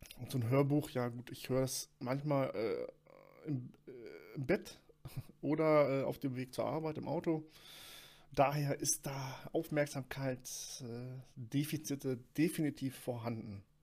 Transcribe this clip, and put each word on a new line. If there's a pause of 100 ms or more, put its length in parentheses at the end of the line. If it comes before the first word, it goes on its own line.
(200)
Und
so
ein
Hörbuch,
ja
gut,
ich
höre
es (100)
manchmal,
äh, (600)
im, (140)
äh,
im
Bett (240)
<laughs>
oder,
äh,
auf
dem
Weg
zur
Arbeit,
im
Auto. (800)
Daher
ist
da
Aufmerksamkeit, (360)
äh, (180)
Defizite (200)
definitiv
vorhanden. (200)